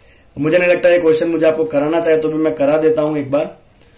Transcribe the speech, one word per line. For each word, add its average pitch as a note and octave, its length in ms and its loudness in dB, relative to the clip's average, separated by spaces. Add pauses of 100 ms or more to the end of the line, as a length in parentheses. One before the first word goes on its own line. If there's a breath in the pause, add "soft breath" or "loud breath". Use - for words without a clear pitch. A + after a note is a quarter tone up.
(360 soft breath)
मुझे D#3+ 220 0
नहीं F3 100 0
लगता F3 200 2
ये F3 100 4
question D#3+ 300 2
मुझे D#3+ 180 0
आपको D#3 180 0
कराना D#3 360 -2
चाहिए, D#3+ 200 2
तो D#3 80 -2
भी D#3 60 -4
मैं D#3 200 -2
करा D3 220 0
देता D#3 260 0
हूं D3+ 160 -2
एक C3 120 -6
बार। D3 260 -4 (420 soft breath)